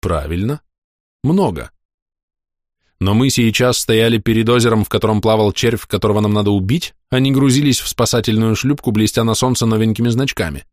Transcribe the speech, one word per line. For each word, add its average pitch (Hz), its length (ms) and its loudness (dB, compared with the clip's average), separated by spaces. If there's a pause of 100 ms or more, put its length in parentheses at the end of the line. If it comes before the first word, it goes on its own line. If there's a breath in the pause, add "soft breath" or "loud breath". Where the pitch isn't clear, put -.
Правильно, 87 600 -4 (640)
много. 131 480 0 (1300)
Но 101 140 0
мы 127 160 2
сейчас 123 480 2
стояли 113 400 0
перед 110 300 0
озером, 117 360 2
в - 40 -10
котором 107 320 0
плавал 107 320 2
червь, - 360 -2
которого 104 320 0
нам 107 120 0
надо 104 200 0
убить, 101 420 -2 (140)
а 127 100 0
не 135 140 2
грузились 135 480 2
в - 80 -10
спасательную 110 680 0
шлюпку, 131 380 -2
блестя 107 320 0
на 113 100 0
солнце 127 320 0
новенькими 113 440 0
значками. 107 640 -4